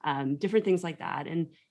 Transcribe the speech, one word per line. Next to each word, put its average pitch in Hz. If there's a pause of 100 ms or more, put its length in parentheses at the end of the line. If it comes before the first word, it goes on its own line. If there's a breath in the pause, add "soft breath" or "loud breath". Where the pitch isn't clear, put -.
um, 139
different 202
things 180
like 165
that. -
And 165 (220 soft breath)